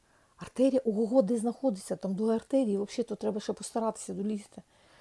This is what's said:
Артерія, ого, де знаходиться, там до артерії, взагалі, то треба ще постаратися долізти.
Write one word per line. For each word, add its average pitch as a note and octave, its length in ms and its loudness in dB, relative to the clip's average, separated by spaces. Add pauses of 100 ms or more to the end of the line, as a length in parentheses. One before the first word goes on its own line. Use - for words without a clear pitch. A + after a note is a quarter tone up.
(380)
Артерія, B3+ 480 2
ого, A3+ 360 4
де A3+ 160 2
знаходиться, A3 580 -2
там F#3+ 200 -4
до G#3+ 120 0
артерії, A3+ 500 2
взагалі, G3+ 260 -4
то G#3 120 -8
треба G#3+ 240 -2
ще G#3 140 -4
постаратися A3 600 -6
долізти. G3+ 480 -6 (400)